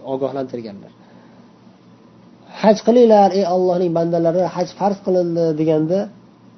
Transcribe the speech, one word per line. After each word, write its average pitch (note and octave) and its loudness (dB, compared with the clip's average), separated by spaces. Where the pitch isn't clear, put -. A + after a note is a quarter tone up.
ogohlantirganlar. B2+ -10
"Haj G3+ 2
qilinglar, A3 6
ey F#3+ -2
Allohning F3+ 0
bandalari, E3+ 0
haj F3 -6
farz G3 -4
qilindi", E3+ -2
deganda D#3 0